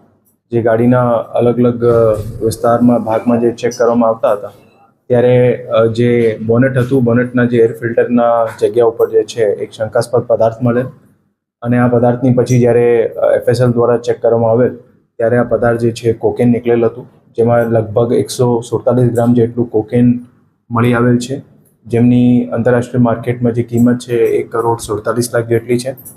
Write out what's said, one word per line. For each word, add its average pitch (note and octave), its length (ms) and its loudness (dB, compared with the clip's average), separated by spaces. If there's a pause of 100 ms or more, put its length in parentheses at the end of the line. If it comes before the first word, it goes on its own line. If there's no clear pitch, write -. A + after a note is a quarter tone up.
(500)
જે A#2 120 0
ગાડીના A#2+ 480 2
અલગ A#2 480 -2
અલગ, A#2+ 260 0
અ, A#2 280 4 (320)
વિસ્તારમાં, A#2 600 0
ભાગમાં A2+ 360 -2
જે A#2 120 0
ચેક A#2+ 260 -6
કરવામાં A#2 300 2
આવતા A2+ 240 -2
હતા G2+ 200 -6 (560)
ત્યારે, B2 580 2
અ, A2+ 200 2
જે A#2 600 0
બોનેટ B2+ 320 2
હતું, B2+ 260 0
બોનેટના A#2+ 400 0
જે A#2+ 140 0
એર A2+ 140 4
ફિલ્ટરના A#2+ 760 0 (140)
જગ્યા A2 240 2
ઉપર A2+ 260 0
જે A2 120 2
છે A2+ 200 -6
એક G2+ 280 -2
શંકાસ્પદ A#2 520 -4
પદાર્થ A2+ 400 0
મળેલ B2 240 0 (760)
અને A#2+ 160 0
આ B2 100 2
પદાર્થની A#2+ 460 2
પછી B2+ 260 2
જ્યારે, A#2+ 480 2
અ, - 280 0
એફ G#2+ 120 -2
એસ A#2+ 120 0
એલ B2 100 2
દ્વારા A#2 260 2
ચેક A2+ 260 -4
કરવામાં A2+ 280 2
આવેલ A#2 240 0 (420)
ત્યારે A#2 200 0
આ A#2+ 60 2
પદાર્થ A#2 380 0
જે A#2 120 0
છે A2+ 200 -2
કોકેન A#2 360 0
નીકળેલ A#2 360 0
હતું, B2 220 -6 (300)
જેમાં A#2 300 2
લગભગ A2+ 460 -2
એકસો B2 480 -2
સુડતાલીસ A#2+ 500 -2
ગ્રામ A#2+ 240 0
જેટલું A#2+ 360 0
કોકેન A#2+ 540 0 (460)
મળી A#2+ 240 0
આવેલ A#2+ 240 2
છે, C3 240 -8 (440)
જેમની B2 600 2
આંતરરાષ્ટ્રીય A#2+ 540 0
માર્કેટમાં A#2 500 -2
જે A#2 100 -4
કિંમત A#2+ 360 0
છે A#2+ 180 -6
એક A2 360 0
કરોડ A2+ 260 -2
સુડતાલીસ A2+ 560 -4
લાખ A#2 120 -2
જેટલી A#2 320 -2
છે. B2+ 120 -6 (260)